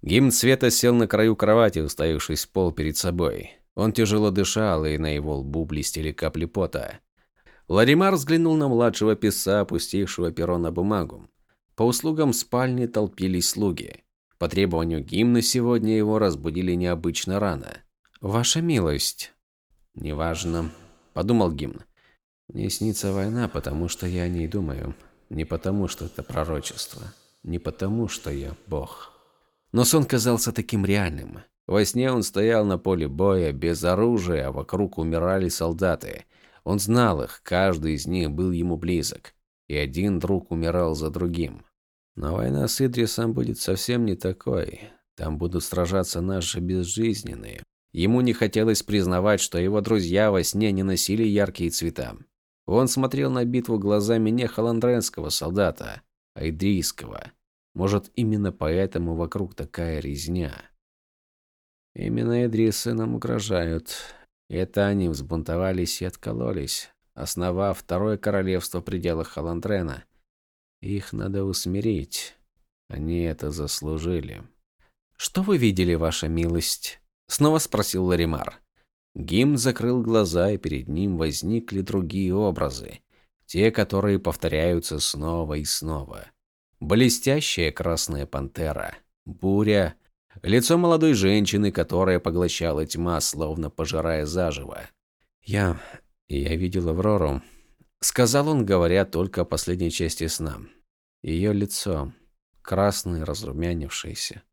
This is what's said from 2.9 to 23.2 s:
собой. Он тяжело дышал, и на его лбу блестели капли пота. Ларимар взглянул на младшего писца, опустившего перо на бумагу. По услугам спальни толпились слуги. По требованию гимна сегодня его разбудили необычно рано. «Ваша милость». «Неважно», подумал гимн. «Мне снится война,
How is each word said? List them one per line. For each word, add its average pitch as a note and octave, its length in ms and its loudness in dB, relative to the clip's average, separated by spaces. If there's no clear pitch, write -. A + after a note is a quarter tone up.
собой. E2 560 -2
Он G#2+ 180 2
тяжело G#2+ 380 4
дышал, F#2 540 2
и D#2 120 0
на D2+ 180 0
его D2 220 -2
лбу C#2+ 280 -4
блестели D#2 480 -4
капли D#2+ 340 -4
пота. - 540 -4
Ларимар D3 460 6
взглянул D#3+ 420 2
на D3 120 2
младшего A2+ 480 4
писца, G2+ 440 2
опустившего F2+ 720 -2
перо E2+ 260 0
на E2 140 0
бумагу. F2 560 -2
По - 80 0
услугам D3 500 2
спальни B2 540 0
толпились F#2+ 640 0
слуги. - 540 -2
По E2+ 100 -2
требованию E2 560 0
гимна A#2+ 380 4
сегодня A#2 540 2
его G#2+ 220 2
разбудили F2 540 0
необычно F2 680 0
рано. F2 400 -2
«Ваша A#2 400 0
милость». G2+ 720 0
«Неважно», E2 760 -2
подумал G2+ 340 4
гимн. C#2+ 300 -8
«Мне G#2 200 -6
снится G#2 420 -2
война, G#2 380 -2